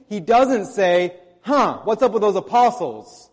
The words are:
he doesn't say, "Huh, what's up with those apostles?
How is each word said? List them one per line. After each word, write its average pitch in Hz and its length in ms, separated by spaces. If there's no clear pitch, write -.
he 208 100
doesn't 226 460
say, 180 480
"Huh, 233 420
what's 208 180
up 240 120
with 220 80
those 202 140
apostles? 185 960